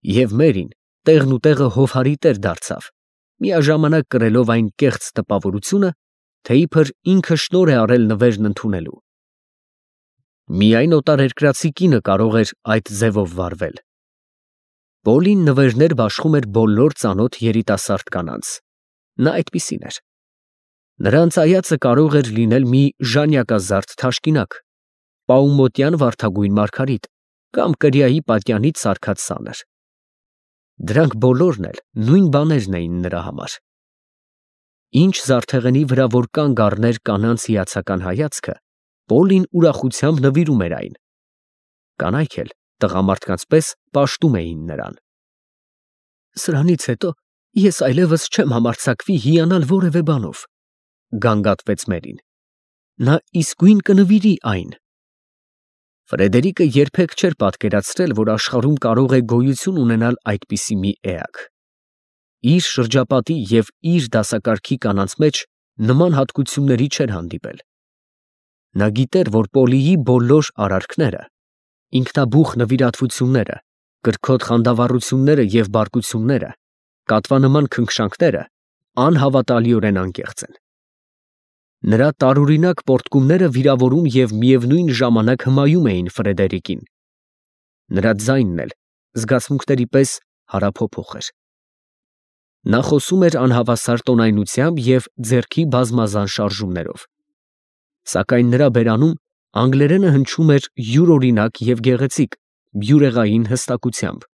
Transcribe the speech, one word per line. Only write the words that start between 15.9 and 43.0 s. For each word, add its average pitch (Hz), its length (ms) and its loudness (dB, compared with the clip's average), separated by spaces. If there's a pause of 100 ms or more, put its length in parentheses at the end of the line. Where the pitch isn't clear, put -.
բաշխում 127 420 0
էր 127 120 -2
բոլոր 110 480 2
ծանոթ 107 420 -2
երիտասարդ 110 760 -4
կանանց։ 76 400 -10 (680)
Նա 139 140 2
այդպիսին 160 520 -6
էր։ - 140 -16 (1000)
Նրանց 160 380 2
այացը 175 380 2
կարող 143 400 2
էր 135 140 0
լինել 113 340 2
մի 127 200 2 (180)
ժանյակազարդ 113 920 -2
թաշկինակ, 127 640 -4 (720)
պաումոտյան 139 680 2
վարդագույն 104 580 -2
մարգարիտ 113 520 -4 (460)
կամ - 220 0
կրիայի 139 460 2
պատյանից 113 580 -2
սարքած 101 440 -4
սաներ։ - 360 -12 (1200)
Դրանք 120 340 0
բոլորն 127 540 0
էլ - 100 -16 (180)
նույն 135 320 4
բաներն 143 480 0
էին 85 200 -6
նրա 90 240 -6
համար։ - 320 -12 (1400)
Ինչ 185 200 4
զարդեղենի 127 720 0
վրա 131 240 0
որ 120 200 0
կանգ 139 360 0
առներ 113 340 0
կանանց 113 480 -2
հիացական 98 560 -4
հայացքը, 98 520 -6 (560)
Պոլին 185 380 4
ուրախությամբ 151 720 0
նվիրում 139 420 0
էր 85 120 -4
այն։ 50 200 -12 (1080)
Կանայք 113 380 -4
էլ - 140 -10 (280)
տղամարդկանց 95 640 -2